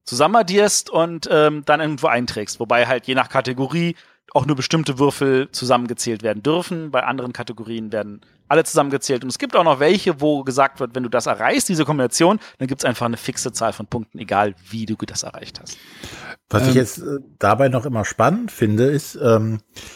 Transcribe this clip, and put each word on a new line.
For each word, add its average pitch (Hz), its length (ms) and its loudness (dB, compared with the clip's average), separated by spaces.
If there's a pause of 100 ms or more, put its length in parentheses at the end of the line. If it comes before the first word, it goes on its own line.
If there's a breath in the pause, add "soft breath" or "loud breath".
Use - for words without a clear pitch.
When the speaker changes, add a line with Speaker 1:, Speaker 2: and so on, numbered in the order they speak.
Speaker 1:
zusammenaddierst 196 840 2
und, 165 420 -2
ähm, 151 360 4
dann 151 140 4
irgendwo 151 260 -2
einträgst. 117 520 -2
Wobei 117 280 2
halt 123 200 -2
je 131 80 -2
nach 127 140 2
Kategorie 135 680 -2 (360 soft breath)
auch 131 140 2
nur 143 100 0
bestimmte 143 420 -2
Würfel 135 520 2
zusammengezählt 120 720 -2
werden 107 200 -2
dürfen. 160 480 -2
Bei 135 140 0
anderen 127 280 -4
Kategorien 113 600 -10
werden 104 280 -6 (280 soft breath)
alle 151 160 4
zusammengezählt. 139 580 0
Und 131 80 -6
es - 80 -8
gibt 277 180 -4
auch 180 80 6
noch 143 160 4
welche, 165 400 2
wo 147 240 0
gesagt 135 340 2
wird, 120 160 -6
wenn 127 100 -4
du 120 40 -6
das 117 180 0
erreichst, 127 420 -2
diese 156 160 2
Kombination, 151 540 2 (200 loud breath)
dann 131 100 -4
gibt's 131 160 -6
einfach 123 220 -2
eine 117 100 -4
fixe - 360 -8
Zahl 110 200 -2
von 104 140 -12
Punkten, - 320 -8
egal 101 360 0 (140)
wie 110 180 -6
du 110 100 -4
das - 260 -10
erreicht - 380 -16
hast. - 180 -18 (720 loud breath)
Speaker 2:
Was 113 140 2
ich 135 60 4
Speaker 3:
Ähm. 127 40 4
Speaker 2:
jetzt, 123 240 2
äh, 143 200 -8 (200)
dabei 110 300 4
noch 123 180 -2
immer 117 180 -2
spannend 190 480 0
finde, 107 320 2
ist, 139 360 0
ähm, 113 400 2 (360 loud breath)